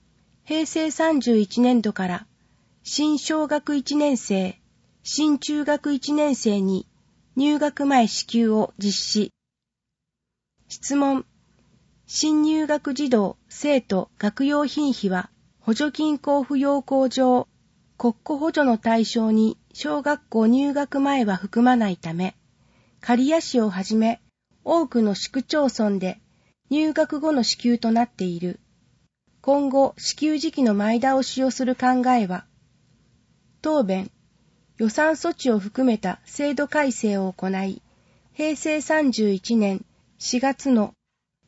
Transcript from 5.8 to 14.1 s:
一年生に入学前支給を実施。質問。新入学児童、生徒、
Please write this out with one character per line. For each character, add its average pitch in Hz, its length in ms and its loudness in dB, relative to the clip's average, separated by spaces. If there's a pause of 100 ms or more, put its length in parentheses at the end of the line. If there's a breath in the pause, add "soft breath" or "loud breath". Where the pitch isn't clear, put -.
一 285 200 -2
年 294 200 2
生 202 260 0
に 190 280 -2 (480)
入 294 240 2
学 285 260 -2
前 254 220 4
支 - 180 -8
給 233 240 2
を 214 260 0
実 202 160 -2
施。 - 400 -2 (1400)
質 - 280 -6
問。 277 280 0 (840)
新 302 340 2
入 311 240 2
学 294 260 -2
児 285 160 -2
童、 208 280 2 (120)
生 285 320 0
徒、 185 380 -4